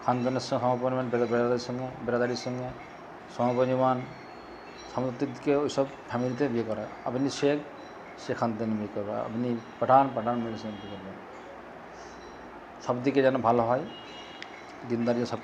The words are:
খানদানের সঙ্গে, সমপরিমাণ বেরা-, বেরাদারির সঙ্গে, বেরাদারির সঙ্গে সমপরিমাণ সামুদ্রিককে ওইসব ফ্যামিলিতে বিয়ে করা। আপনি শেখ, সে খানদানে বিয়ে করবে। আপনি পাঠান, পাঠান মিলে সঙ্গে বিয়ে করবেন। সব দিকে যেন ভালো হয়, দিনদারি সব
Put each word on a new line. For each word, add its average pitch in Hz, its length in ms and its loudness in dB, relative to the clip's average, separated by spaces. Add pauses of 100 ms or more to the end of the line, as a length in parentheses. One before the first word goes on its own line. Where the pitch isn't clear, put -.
খানদানের 127 340 2
সঙ্গে, 127 220 0
সমপরিমাণ 127 480 2
বেরা-, 120 160 4
বেরাদারির 120 340 4
সঙ্গে, 127 280 -4 (180)
বেরাদারির 120 300 2
সঙ্গে 127 340 -4 (680)
সমপরিমাণ 127 640 4 (920)
সামুদ্রিককে 131 600 0
ওইসব 139 300 2 (240)
ফ্যামিলিতে 127 380 2
বিয়ে 117 200 2
করা। 107 200 -2 (180)
আপনি 131 240 2
শেখ, 143 300 4 (680)
সে 127 60 0
খানদানে 110 420 0
বিয়ে 104 200 -2
করবে। 104 160 -2
আপনি 117 460 0 (220)
পাঠান, 131 360 8
পাঠান 120 200 2
মিলে 113 220 -2
সঙ্গে 104 300 -8
বিয়ে 101 100 -8
করবেন। 95 160 -10 (1700)
সব 123 160 0
দিকে 139 180 6
যেন 131 200 6
ভালো 117 220 6
হয়, 123 180 4 (1080)
দিনদারি 120 360 2
সব 117 180 -4